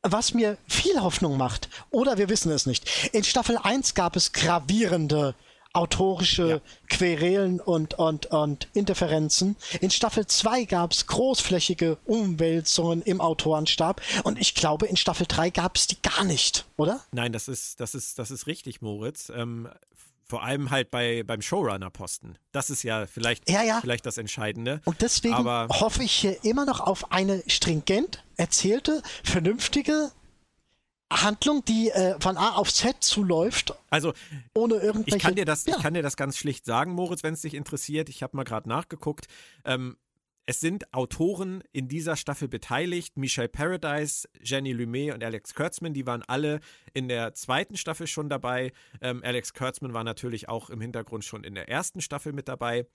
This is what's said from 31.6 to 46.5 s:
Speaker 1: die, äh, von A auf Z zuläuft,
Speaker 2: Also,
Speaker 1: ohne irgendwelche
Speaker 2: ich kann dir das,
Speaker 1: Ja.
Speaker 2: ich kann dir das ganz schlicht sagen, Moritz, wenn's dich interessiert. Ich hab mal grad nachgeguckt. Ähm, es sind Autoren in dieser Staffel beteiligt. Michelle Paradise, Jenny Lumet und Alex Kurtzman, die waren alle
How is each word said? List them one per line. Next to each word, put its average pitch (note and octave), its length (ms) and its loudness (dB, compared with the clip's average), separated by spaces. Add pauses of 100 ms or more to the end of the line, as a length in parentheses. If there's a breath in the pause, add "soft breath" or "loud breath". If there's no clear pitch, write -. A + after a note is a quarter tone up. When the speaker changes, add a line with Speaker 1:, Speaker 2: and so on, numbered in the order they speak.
Speaker 1:
die, A3 240 4
äh, F#3 300 4
von F#3 180 2
A G#3 160 4
auf G#3+ 180 2
Z - 320 2
zuläuft, F#3 720 2 (160)
Speaker 2:
Also, D#3 240 0 (400 loud breath)
Speaker 1:
ohne A3+ 220 4
irgendwelche G#3 420 2
Speaker 2:
ich E3+ 40 0
kann F#3 140 4
dir G3 80 2
das, D#3 220 0
Speaker 1:
Ja. D#4+ 100 2
Speaker 2:
ich E3+ 60 -2
kann D#3 120 0
dir E3+ 80 2
das C#3+ 140 -2
ganz C#3 220 -2
schlicht - 260 -4
sagen, C3+ 280 0
Moritz, F3+ 300 -4
wenn's D#3 200 -4
dich D3+ 120 -8
interessiert. D3 540 -4
Ich - 140 -12
hab B2+ 120 -8
mal C#3 100 -4
grad A2 220 -6
nachgeguckt. D3+ 600 -6 (380 loud breath)
Ähm, B2+ 320 -4 (500)
es - 140 -4
sind F3 320 -4
Autoren F3+ 680 -2 (100)
in C3 160 -6
dieser D#3 280 -4
Staffel C#3+ 320 -6
beteiligt. E3+ 680 -4
Michelle C3 320 -2
Paradise, D3+ 800 -4 (140)
Jenny C3+ 300 -2
Lumet A#2+ 420 -4
und A2+ 80 -8
Alex A2+ 320 -8
Kurtzman, D#3+ 400 -4
die C3+ 120 -6
waren A#2+ 160 -4
alle D3 380 -2 (340 loud breath)